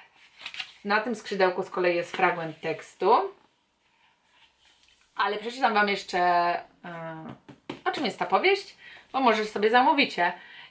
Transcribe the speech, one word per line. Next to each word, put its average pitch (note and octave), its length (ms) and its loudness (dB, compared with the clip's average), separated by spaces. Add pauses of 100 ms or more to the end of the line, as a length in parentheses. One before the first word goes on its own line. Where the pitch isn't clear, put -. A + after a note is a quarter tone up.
(840)
Na G#3 160 2
tym A3+ 140 -4
skrzydełku F#3+ 480 0
z - 60 -12
kolei F3 260 0
jest E3+ 200 -6
fragment F3 460 -2
tekstu. G3 720 0 (1800)
Ale G#3 220 -2
przeczytam A#3+ 360 -2
wam G#3 160 2
jeszcze, F#3+ 300 -4
e, F3 1040 -2 (600)
o F#4 60 -2
czym D#4+ 140 -4
jest F3 140 -4
ta B3+ 60 -4
powieść, F#4 520 0 (340)
bo C4 80 -2
może G#3+ 260 4
sobie G#3+ 240 0
zamówicie. B3 640 4 (380)